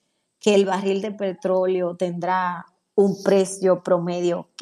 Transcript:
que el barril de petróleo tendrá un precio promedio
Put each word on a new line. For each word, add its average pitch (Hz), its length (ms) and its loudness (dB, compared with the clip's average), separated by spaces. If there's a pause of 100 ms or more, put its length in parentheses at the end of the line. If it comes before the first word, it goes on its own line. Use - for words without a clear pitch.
(400)
que 208 160 2
el 196 100 4
barril 196 360 -2
de 214 100 -6
petróleo 185 840 -2
tendrá 175 680 -4 (300)
un 196 260 2
precio 185 600 2
promedio 175 640 -2 (140)